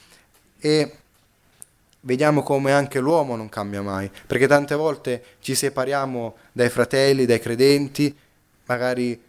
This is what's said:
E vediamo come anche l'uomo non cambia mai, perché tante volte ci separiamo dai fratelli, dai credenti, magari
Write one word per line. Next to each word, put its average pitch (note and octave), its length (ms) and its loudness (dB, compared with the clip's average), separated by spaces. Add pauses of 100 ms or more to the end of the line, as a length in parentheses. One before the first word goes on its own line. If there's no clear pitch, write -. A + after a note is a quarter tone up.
(600)
E D3+ 320 -2 (1080)
vediamo C#3 420 0
come C#3 280 -2
anche C#3 280 0
l'uomo C#3 360 0
non A2 140 -10
cambia G2+ 320 -8
mai, G2 280 -6 (180)
perché B2+ 200 2
tante C#3+ 280 2
volte D3 480 -4 (160)
ci C3+ 160 -6
separiamo C3 800 -4 (160)
dai A#2+ 180 0
fratelli, C3+ 560 2
dai A#2 140 4
credenti, C#3 760 2 (500)
magari B2 640 -2